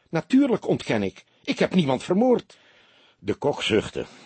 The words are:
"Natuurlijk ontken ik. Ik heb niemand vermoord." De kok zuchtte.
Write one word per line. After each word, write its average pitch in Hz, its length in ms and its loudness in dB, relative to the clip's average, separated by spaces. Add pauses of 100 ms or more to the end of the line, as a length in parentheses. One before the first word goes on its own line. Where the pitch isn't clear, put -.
"Natuurlijk 254 580 0
ontken 120 360 -2
ik. - 200 -8 (200)
Ik - 160 -6
heb - 140 0
niemand 139 300 2
vermoord." 220 540 0 (640)
De 101 140 -6
kok - 300 -4
zuchtte. 90 420 -2 (200)